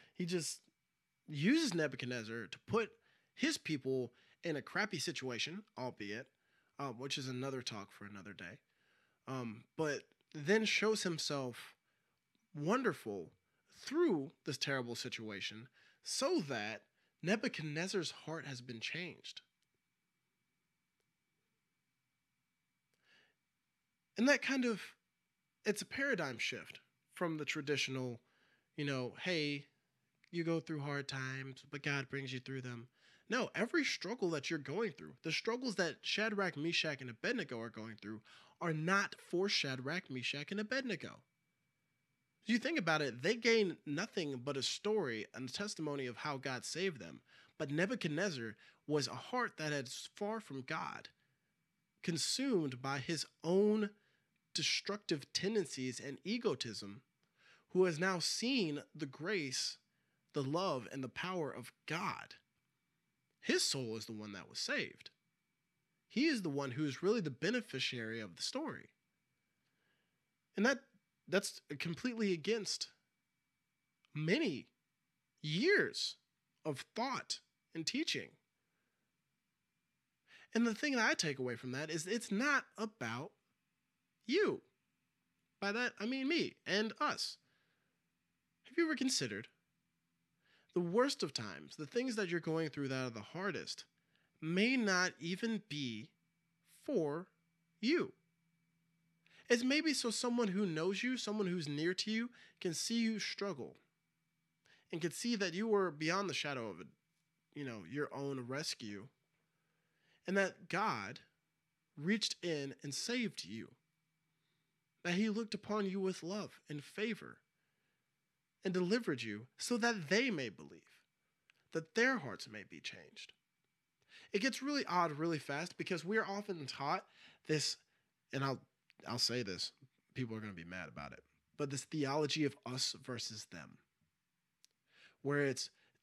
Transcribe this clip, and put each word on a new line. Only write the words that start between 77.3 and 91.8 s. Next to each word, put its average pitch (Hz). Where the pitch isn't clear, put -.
and 160
teaching. 190
And 233
the 220
thing 277
that 226
I 302
take 147
away 127
from 123
that 143
is 160
it's 220
not 254
about 143
you. 277
By 196
that, 233
I 202
mean 262
me 285
and 208
us. -
Have -
you 339
ever 311
considered 123
the 175
worst 208
of 151
times, 85
the 151